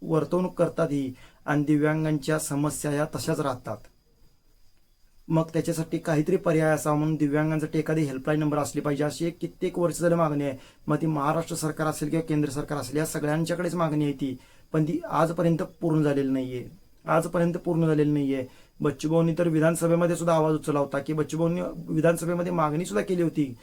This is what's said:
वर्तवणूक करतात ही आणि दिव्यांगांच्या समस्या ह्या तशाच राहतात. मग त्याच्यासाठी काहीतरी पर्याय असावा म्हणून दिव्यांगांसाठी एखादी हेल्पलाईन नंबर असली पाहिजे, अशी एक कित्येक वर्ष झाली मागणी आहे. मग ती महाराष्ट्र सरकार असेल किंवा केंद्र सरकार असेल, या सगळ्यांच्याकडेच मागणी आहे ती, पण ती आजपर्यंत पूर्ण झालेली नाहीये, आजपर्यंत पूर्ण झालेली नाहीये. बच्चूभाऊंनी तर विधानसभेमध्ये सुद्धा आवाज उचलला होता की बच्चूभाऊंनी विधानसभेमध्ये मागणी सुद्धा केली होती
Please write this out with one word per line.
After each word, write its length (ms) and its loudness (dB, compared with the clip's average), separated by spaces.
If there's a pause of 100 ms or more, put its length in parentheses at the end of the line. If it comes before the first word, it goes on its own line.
वर्तवणूक 580 0
करतात 320 0
ही 220 -4 (320)
आणि 180 0
दिव्यांगांच्या 760 2
समस्या 520 -2
ह्या 140 0
तशाच 340 -4
राहतात. 380 -4 (1500)
मग 160 2 (100)
त्याच्यासाठी 440 -2
काहीतरी 380 0
पर्याय 380 2
असावा 220 0
म्हणून 200 2
दिव्यांगांसाठी 640 0
एखादी 240 0
हेल्पलाईन 360 -2
नंबर 180 0
असली 240 -2
पाहिजे, 220 0
अशी 220 -2
एक 160 -4
कित्येक 380 -4
वर्ष 200 0
झाली 160 4
मागणी 280 2
आहे. 140 -4 (300)
मग 80 2
ती 100 -2
महाराष्ट्र 500 0
सरकार 320 -2
असेल 220 -4
किंवा 180 -2
केंद्र 220 0
सरकार 280 -6
असेल, 200 -6
या 80 0
सगळ्यांच्याकडेच 720 -2
मागणी 280 0
आहे 100 0
ती, 240 -4 (360)
पण 100 4
ती 160 0 (100)
आजपर्यंत 520 2 (200)
पूर्ण 220 2
झालेली 280 2
नाहीये, 360 -4 (380)
आजपर्यंत 480 2
पूर्ण 340 0
झालेली 240 4
नाहीये. 360 0 (320)
बच्चूभाऊंनी 580 2
तर 100 2
विधानसभेमध्ये 680 2
सुद्धा 200 2
आवाज 180 4
उचलला 260 0
होता 200 -2
की 140 -4
बच्चूभाऊंनी 480 0 (140)
विधानसभेमध्ये 760 0
मागणी 340 0
सुद्धा 180 -2
केली 180 0
होती 420 0